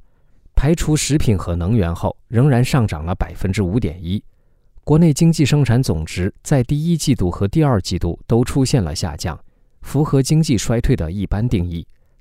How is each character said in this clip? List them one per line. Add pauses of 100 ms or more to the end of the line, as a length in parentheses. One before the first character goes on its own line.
(540)
排
除
食
品
和
能
源
后， (120)
仍
然
上
涨
了
百
分
之
五
点
一。 (640)
国
内
经
济
生
产
总
值 (120)
在
第
一
季
度
和
第
二
季
度 (120)
都
出
现
了
下
降， (460)
符
合
经
济
衰
退
的
一
般
定
义， (340)